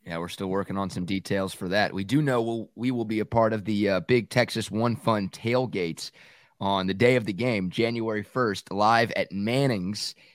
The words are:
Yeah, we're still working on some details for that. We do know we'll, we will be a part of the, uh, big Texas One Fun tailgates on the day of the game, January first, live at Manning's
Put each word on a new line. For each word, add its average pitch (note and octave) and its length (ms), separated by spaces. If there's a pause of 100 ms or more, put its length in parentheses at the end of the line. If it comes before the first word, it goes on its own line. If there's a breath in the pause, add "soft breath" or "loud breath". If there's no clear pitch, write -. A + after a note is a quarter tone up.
Yeah, E2+ 140
we're F2 100
still F#2+ 200
working G2 280
on G2 140
some F#2 140
details F#2+ 500
for F#2+ 140
that. F#2+ 260
We G2 100
do C3 180
know B2+ 200
we'll, A#2 320
we A#2+ 160
will A#2+ 140
be G#2+ 160
a G#2 40
part A2+ 280
of G#2+ 120
the, G#2 260
uh, F#2 100
big A#2 280
Texas A#2 440
One A2+ 240
Fun G#2+ 320
tailgates G#2 800 (500 soft breath)
on G2 280
the F#2+ 60
day B2 200
of A#2+ 120
the A2 60
game, G2 380
January A2+ 540
first, A2 480
live A2 440
at G2 160
Manning's G#2 800 (200 soft breath)